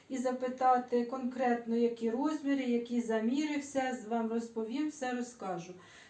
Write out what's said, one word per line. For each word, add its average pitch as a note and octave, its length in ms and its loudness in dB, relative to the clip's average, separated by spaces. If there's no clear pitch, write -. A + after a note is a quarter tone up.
і C4 100 -4
запитати B3 840 2
конкретно, A#3+ 720 0
які A#3 340 2
розміри, C#4 540 0
які A#3+ 360 2
заміри. B3 580 0
Все C4 440 -2
з-, G#3 60 -12
вам A3+ 200 0
розповім, A#3 600 -2
все B3+ 240 -4
розкажу. F#3+ 600 -6